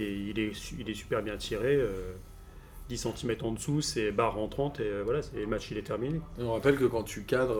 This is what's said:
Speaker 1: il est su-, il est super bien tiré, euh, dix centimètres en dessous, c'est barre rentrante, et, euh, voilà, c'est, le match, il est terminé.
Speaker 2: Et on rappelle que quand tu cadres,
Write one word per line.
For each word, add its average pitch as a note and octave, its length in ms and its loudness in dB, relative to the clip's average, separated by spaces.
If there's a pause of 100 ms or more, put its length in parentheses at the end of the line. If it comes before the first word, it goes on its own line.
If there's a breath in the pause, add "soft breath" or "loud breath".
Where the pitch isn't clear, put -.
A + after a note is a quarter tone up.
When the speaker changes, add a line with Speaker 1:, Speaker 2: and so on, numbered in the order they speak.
Speaker 1:
il G2+ 380 -2
est G#2+ 160 2
su-, - 240 -10
il G#2+ 100 -6
est G#2+ 60 -2
super A#2 260 -2
bien G#2 160 -4
tiré, A#2+ 380 2
euh, A#2+ 160 4 (1000 loud breath)
dix B2 80 -6
centimètres A#2 480 0
en A2+ 80 0
dessous, C#3+ 260 0
c'est A2 320 0
barre G#2+ 240 4
rentrante, C3+ 460 -2
et, - 20 0
euh, G2+ 220 0
voilà, C3+ 160 2
c'est, - 180 -6
le G#2+ 80 -2
match, G#2+ 240 -2
il G#2+ 60 -4
est G2+ 60 -4
terminé. C3+ 360 -2 (180)
Speaker 2:
Et A#2+ 60 -4
on A#2 80 0
rappelle C3+ 240 6
que C3+ 80 2
quand A2 200 4
tu - 200 -8
cadres, B2+ 360 4